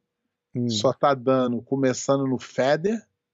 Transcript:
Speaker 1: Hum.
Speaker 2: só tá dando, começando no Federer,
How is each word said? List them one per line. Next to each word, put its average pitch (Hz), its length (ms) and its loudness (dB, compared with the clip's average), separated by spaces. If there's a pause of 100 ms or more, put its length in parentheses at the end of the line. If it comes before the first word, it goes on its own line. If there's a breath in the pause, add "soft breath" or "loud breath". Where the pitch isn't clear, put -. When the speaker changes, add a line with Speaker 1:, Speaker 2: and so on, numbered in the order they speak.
(560)
Speaker 1:
Hum. 120 140 -2
Speaker 2:
só 117 220 0
tá 143 220 2
dando, 123 480 0
começando 135 640 0
no 127 140 -2
Federer, 156 680 -2 (280)